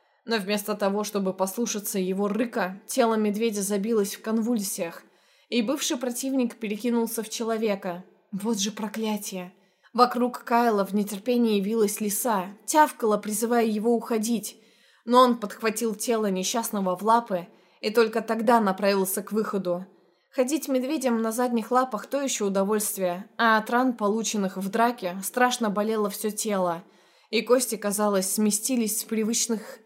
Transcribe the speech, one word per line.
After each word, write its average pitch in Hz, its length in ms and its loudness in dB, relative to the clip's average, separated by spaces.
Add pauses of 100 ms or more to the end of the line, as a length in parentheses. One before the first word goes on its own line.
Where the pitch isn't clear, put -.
(240)
Но 226 140 -2
вместо 208 360 -2
того, 202 300 0
чтобы 196 280 -2
послушаться 196 680 -4
его 190 260 0
рыка, 208 600 -2
тело 233 280 2
медведя 214 480 0
забилось 202 540 0
в - 60 -18
конвульсиях, 214 840 -2 (440)
и 233 140 2
бывший 277 360 -2
противник 247 580 -2
перекинулся 226 680 -2
в 220 80 -10
человека. 208 760 -4 (280)
Вот 202 260 -2
же 202 140 -2
проклятие! 208 800 -6 (400)
Вокруг 240 500 2
Кайла 233 420 2
в 190 100 -4
нетерпении 214 640 0
вилась 214 400 0
лиса, 202 480 -2 (180)
тявкала, 269 520 4
призывая 220 460 0
его 220 300 2
уходить, 220 640 -2 (460)
но 240 160 6
он 240 180 6
подхватил 220 560 -2
тело 214 340 0
несчастного 190 680 -2
в 185 60 -8
лапы 214 440 2 (340)
и 214 100 -4
только 226 300 4
тогда 226 400 4
направился 196 640 2
к - 80 -12
выходу. 190 560 -2 (520)
Ходить 277 300 0
медведем 254 540 0
на 226 100 -2
задних 233 380 0
лапах — 247 400 0
то 277 100 0
еще 254 260 -2
удовольствие, 196 800 0 (100)
а 226 200 4
от 214 120 -4
ран, 240 240 2
полученных 208 640 0
в 190 120 -4
драке, 220 540 0
страшно 240 480 0
болело 208 400 0
все 208 200 -4
тело, 190 540 -2 (460)
и 226 120 2
кости, 240 340 2
казалось, 202 560 0
сместились 214 680 0
с - 40 -6
привычных 220 800 -2